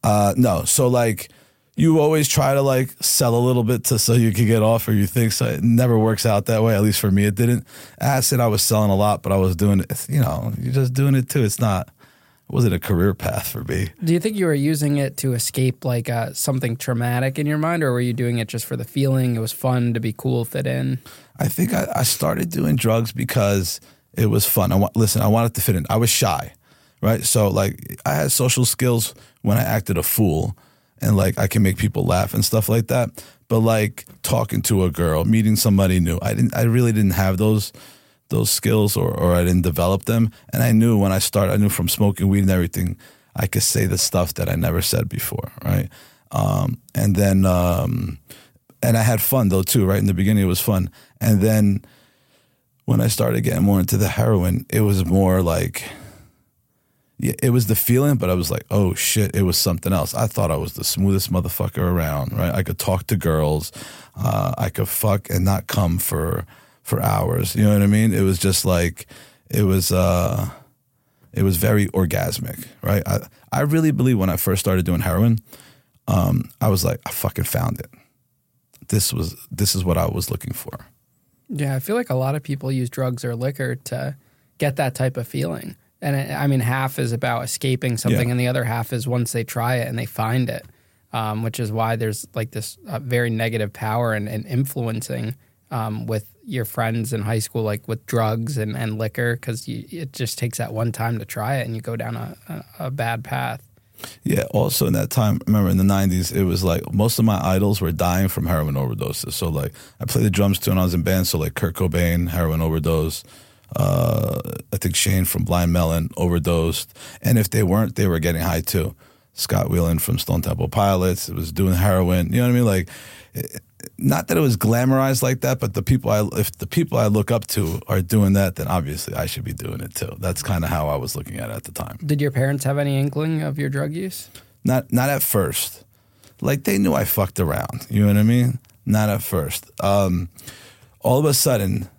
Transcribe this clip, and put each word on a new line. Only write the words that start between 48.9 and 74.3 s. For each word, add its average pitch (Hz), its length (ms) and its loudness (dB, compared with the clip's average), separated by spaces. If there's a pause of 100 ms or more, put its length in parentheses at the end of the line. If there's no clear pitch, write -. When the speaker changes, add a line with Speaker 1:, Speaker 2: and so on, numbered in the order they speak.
Speaker 1:
I 110 40 2
had 110 200 2
fun 123 260 2
though 92 140 4
too, 95 240 2
right? 98 120 2
In 101 80 2
the 98 80 2
beginning, 98 300 2
it 92 40 4
was 87 120 0
fun. 92 300 0 (300)
And 107 200 4
then 104 420 4 (1000)
when 117 160 2
I 113 80 2
started 113 320 0
getting - 240 -2
more 98 160 4
into 98 160 0
the 98 120 0
heroin, 92 600 0
it 110 140 0
was 98 220 2
more 92 380 4
like, 85 400 -2 (1400)
yeah, - 240 -2
it 120 80 4
was 120 160 4
the 107 100 2
feeling, 135 400 4
but 90 140 0
I 90 40 2
was 87 160 -2
like, - 200 -4
"Oh 95 240 2
shit," - 420 0
it 101 60 2
was 90 160 2
something 90 340 0
else. 82 220 0
I 113 120 0
thought 98 240 0
I 78 60 0
was 78 160 -4
the - 120 -10
smoothest 95 460 0
motherfucker 90 520 -2
around, 80 500 0
right? 90 220 -2
I 95 80 0
could - 160 -4
talk 92 300 -2
to 107 80 2
girls, 78 560 0 (440)
uh, - 400 0
I - 140 -2
could 104 180 -4
fuck 101 400 -2
and 90 160 0
not 98 220 0
come 87 320 0
for, - 480 -2 (360)
for - 200 -2
hours. 90 520 0
You 104 100 4
know 104 100 6
what 101 80 6
I 101 60 6
mean? 107 260 4
It 101 80 2
was 95 160 2
just 95 260 0
like, 87 420 0 (440)
it 104 140 2
was, 92 280 2
uh, 90 560 2 (840)
it 101 80 0
was 95 160 2
very 104 300 2
orgasmic, - 800 -2 (140)
right? 98 260 0
I, 98 120 0 (340)
I - 80 0
really 156 300 2
believe 127 280 2
when 95 120 2